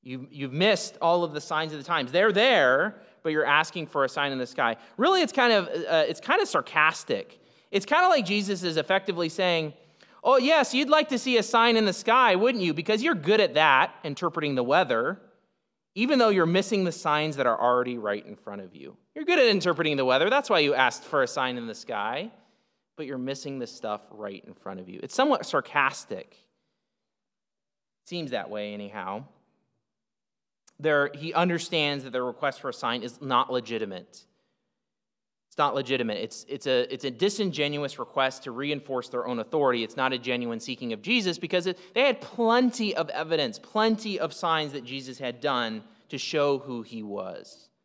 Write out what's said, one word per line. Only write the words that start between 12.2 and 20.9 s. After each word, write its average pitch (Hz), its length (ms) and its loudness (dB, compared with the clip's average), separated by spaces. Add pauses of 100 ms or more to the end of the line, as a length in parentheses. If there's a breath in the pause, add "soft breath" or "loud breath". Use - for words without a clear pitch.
wouldn't 220 280 2
you? 165 100 0
Because 208 280 -2
you're 311 140 0
good 185 240 2
at 180 140 2
that, 147 500 6
interpreting 151 520 -4
the 127 80 0
weather, 131 580 2 (760)
even 254 240 2
though 226 100 6
you're 185 160 4
missing 190 380 0
the 175 80 -2
signs 151 460 -2
that 131 100 2
are 113 140 0
already 123 360 2
right 104 280 -4
in 104 100 -16
front 101 260 -14
of 87 140 -18
you. 69 220 -18 (180)
You're 311 80 -10
good 339 160 2
at 254 60 6
interpreting 165 520 2
the 131 80 0
weather. 135 240 4
That's 277 200 0
why 190 100 4
you 143 140 4
asked 127 300 2